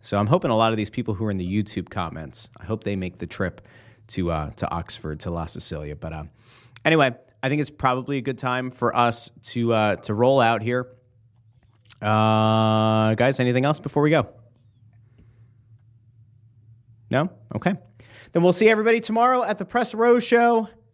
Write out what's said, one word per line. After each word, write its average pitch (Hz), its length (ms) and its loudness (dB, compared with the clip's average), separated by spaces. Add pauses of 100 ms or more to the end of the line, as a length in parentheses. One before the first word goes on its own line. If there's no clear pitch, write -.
So 101 160 -2
I'm 107 80 0
hoping 160 240 2
a 110 40 2
lot 113 160 2
of 110 60 -2
these 107 140 -4
people 113 240 -6
who 104 100 -6
are 107 60 -2
in 98 60 -4
the 95 260 -2
YouTube - 260 -8
comments, 80 680 -10
I - 80 -18
hope 110 180 -6
they 101 120 -4
make 92 220 -6
the - 80 -8
trip - 400 -6 (440)
to, 85 220 -2
uh, 76 260 -4
to - 120 -6
Oxford, 78 520 -8
to 87 100 -8
La 82 160 -6
Sicilia. 76 480 -8
But, 80 180 -12
um, - 160 -12 (560)
anyway, 151 300 4 (260)
I 135 80 -2
think 151 120 0
it's 147 100 -6
probably 131 480 -2
a - 20 -6
good 127 160 -6
time 127 320 -4
for 123 260 -2
us 120 360 0 (220)
to, 117 200 0
uh, 107 220 2
to - 180 -8
roll 127 260 4
out 113 220 2
here. 123 260 -4 (1120)
Uh, 110 1160 2
guys, 127 240 2
anything 123 240 2
else 147 160 0
before 147 240 -2
we 151 60 4
go? 156 180 2 (2750)
No? 156 200 0 (260)
Okay. 180 200 -2 (580)
Then 170 100 4
we'll 180 80 6
see 214 180 4
everybody 226 300 4
tomorrow 247 420 0
at 208 160 -4
the 196 60 -10
Press 226 320 -4
Row 240 240 4
Show. 233 480 2 (260)